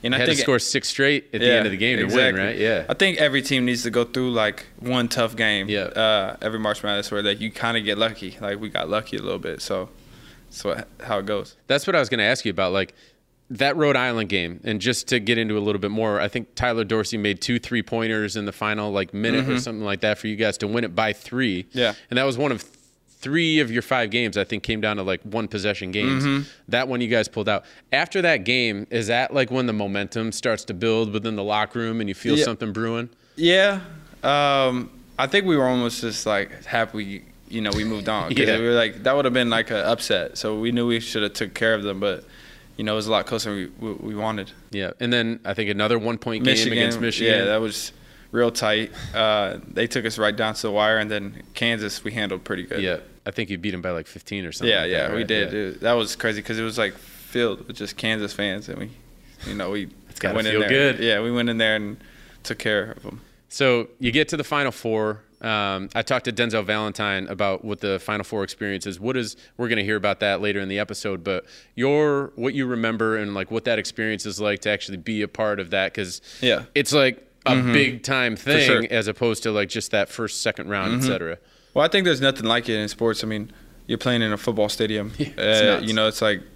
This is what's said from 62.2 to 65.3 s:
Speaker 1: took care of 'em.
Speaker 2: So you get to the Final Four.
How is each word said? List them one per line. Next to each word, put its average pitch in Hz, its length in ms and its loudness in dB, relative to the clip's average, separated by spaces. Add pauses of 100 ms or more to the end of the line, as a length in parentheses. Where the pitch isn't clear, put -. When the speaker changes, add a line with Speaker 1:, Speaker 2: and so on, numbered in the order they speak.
Speaker 1:
took 113 140 -6
care 107 400 -2
of - 80 -18
'em. 107 160 -12 (260)
Speaker 2:
So 123 400 2 (120)
you 120 120 0
get 151 180 2
to 170 80 -2
the 147 60 -4
Final 143 300 0
Four. 107 480 -2 (200)